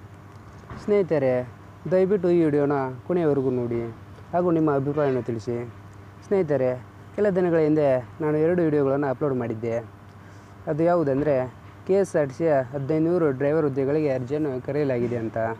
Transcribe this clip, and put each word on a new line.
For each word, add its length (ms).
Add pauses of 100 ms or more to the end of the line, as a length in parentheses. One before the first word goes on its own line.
(840)
ಸ್ನೇಹಿತರೆ, 640 (420)
ದಯವಿಟ್ಟು 400
ಈ 120
ವಿಡಿಯೋನ 280 (360)
ಕೊನೆಯವರೆಗೂ 420
ನೋಡಿ 320 (520)
ಹಾಗೂ 180
ನಿಮ್ಮ 240
ಅಭಿಪ್ರಾಯವನ್ನು 480
ತಿಳಿಸಿ. 500 (540)
ಸ್ನೇಹಿತರೆ, 480 (400)
ಕೆಲ 140
ದಿನಗಳ 280
ಹಿಂದೆ 420 (220)
ನಾನು 160
ಎರಡು 240
ವಿಡಿಯೋಗಳನ್ನು 460
ಅಪ್ಲೋಡ್ 260
ಮಾಡಿದ್ದೆ. 440 (920)
ಅದು 160
ಯಾವುದಂದರೆ, 720 (340)
ಕೆ 60
ಎಸ್ 220
ಆರ್ 140
ಟಿ 80
ಸಿಯ 160 (200)
ಹದಿನೈದುನೂರು 580
ಡ್ರೈವರ್ 340
ಹುದ್ದೆಗಳಿಗೆ 480
ಅರ್ಜಿಯನ್ನು 520
ಕರೆಯಲಾಗಿದೆ 520
ಅಂತ. 200 (220)